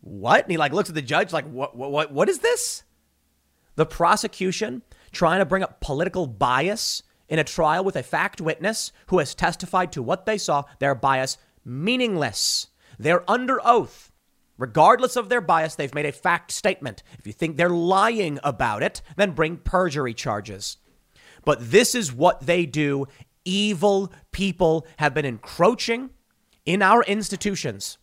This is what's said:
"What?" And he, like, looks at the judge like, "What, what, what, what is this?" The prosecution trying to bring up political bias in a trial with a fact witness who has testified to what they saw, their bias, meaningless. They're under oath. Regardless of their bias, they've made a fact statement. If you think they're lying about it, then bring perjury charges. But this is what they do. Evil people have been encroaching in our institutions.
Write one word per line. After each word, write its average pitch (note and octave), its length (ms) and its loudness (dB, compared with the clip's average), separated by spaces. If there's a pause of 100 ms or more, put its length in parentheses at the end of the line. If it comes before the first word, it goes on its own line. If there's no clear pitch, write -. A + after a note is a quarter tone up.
"What?" G2+ 400 0
And - 80 -6
he, E3 80 -2
like, D3 160 -2
looks F#3+ 160 -2
at D#3+ 40 -16
the D#3 60 -4
judge D3 320 -2
like, D3 140 -4
"What, C3+ 280 -10
what, C3 160 -8
what, D3 220 -2
what E3 160 2
is F4 120 -2
this?" - 440 -2 (920)
The D#3 100 2
prosecution G3+ 960 -2 (300)
trying F3 260 2
to G3 60 4
bring F#3+ 180 0
up - 180 -8
political E3+ 460 -2
bias C3 760 -2 (240)
in D#3+ 100 -2
a D3+ 60 2
trial E3 400 0
with F#3+ 100 -2
a C3+ 80 -4
fact E3+ 380 -4
witness F#3 500 -4 (160)
who F#3 140 2
has C3+ 160 -4
testified F3+ 560 -2
to C3+ 100 -8
what D3+ 240 -4
they A3 100 -2
saw, C#3+ 280 -2 (160)
their C#3 160 0
bias, C3 420 0 (260)
meaningless. E3+ 1000 -2 (320)
They're D#3 320 2
under B3 340 0
oath. A3+ 460 2 (460)
Regardless F3 580 4
of A3+ 140 -4
their A#3+ 120 2
bias, D#3+ 360 0
they've C#3 180 -6
made D3 120 -2
a C#3+ 40 -2
fact - 400 -2
statement. C#3 540 -4 (160)
If - 80 -18
you G#2+ 40 -12
think D#3+ 240 -4
they're E3+ 120 4
lying F3+ 720 2
about A#2+ 400 0
it, - 180 -4 (140)
then G3 160 2
bring D#3+ 280 -2
perjury D3+ 540 0
charges. G#2 680 -8 (680)
But B2 260 0
this G#3+ 240 6
is G3 180 -2
what D3 280 4
they E3+ 260 0
do. C#3 400 -2 (380)
Evil G3 680 0 (200)
people E3+ 640 0
have D3 180 0
been D3 100 -2
encroaching A3+ 840 0 (560)
in F#3+ 160 2
our G#3+ 220 6
institutions. F#3+ 1000 -4